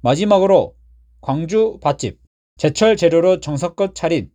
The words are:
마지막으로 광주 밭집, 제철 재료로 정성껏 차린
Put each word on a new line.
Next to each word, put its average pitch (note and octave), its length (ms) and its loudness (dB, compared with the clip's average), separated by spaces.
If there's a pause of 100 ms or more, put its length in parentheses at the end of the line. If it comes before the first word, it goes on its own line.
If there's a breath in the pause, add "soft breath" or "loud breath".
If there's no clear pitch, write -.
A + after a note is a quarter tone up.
마지막으로 F#3+ 720 2 (460)
광주 E3 600 -2
밭집, C#3 380 -4 (380)
제철 G#3+ 400 0
재료로 E3+ 420 2
정성껏 E3+ 540 -6
차린 D#3 420 -4